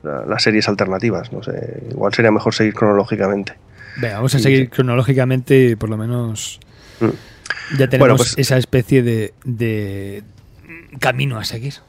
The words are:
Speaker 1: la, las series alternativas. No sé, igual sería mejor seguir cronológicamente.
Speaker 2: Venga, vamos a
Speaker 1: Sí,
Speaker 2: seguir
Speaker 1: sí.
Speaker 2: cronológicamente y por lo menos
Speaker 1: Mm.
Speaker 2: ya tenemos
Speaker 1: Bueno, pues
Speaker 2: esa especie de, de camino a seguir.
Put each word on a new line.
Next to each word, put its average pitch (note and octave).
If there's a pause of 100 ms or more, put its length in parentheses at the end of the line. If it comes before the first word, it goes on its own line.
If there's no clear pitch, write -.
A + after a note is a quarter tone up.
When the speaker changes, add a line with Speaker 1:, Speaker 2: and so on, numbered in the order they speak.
Speaker 1:
la, C#2
las G#2+
series G#2+
alternativas. G2
No F#2+
sé, -
igual -
sería A2+
mejor G#2+
seguir A2
cronológicamente. G2+ (420)
Speaker 2:
Venga, A#2
vamos B2
a C#3+
Speaker 1:
Sí, A2+
Speaker 2:
seguir C3+
Speaker 1:
sí. B2+
Speaker 2:
cronológicamente B2+
y A#2
por A2
lo A2
menos A2+ (400)
Speaker 1:
Mm. -
Speaker 2:
ya C3
tenemos B2+
Speaker 1:
Bueno, B2+
pues -
Speaker 2:
esa C3
especie B2+
de, A2+ (100)
de G#2 (760)
camino C3
a G2+
seguir. A#2+ (140)